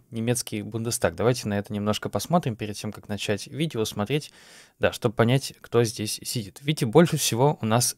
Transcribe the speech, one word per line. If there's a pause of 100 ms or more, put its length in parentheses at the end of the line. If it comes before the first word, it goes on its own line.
немецкий
Бундестаг.
Давайте
на
это
немножко
посмотрим
перед
тем,
как
начать
видео
смотреть, (480)
да,
чтобы
понять,
кто
здесь
сидит.
Видите,
больше
всего
у
нас